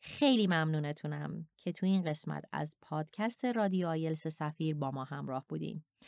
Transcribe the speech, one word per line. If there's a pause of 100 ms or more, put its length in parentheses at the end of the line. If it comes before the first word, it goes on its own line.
خیلی
ممنونتونم
که
تو
این
قسمت
از
پادکست
رادیو
آیلتس
سفیر
با
ما
همراه
بودین. (240)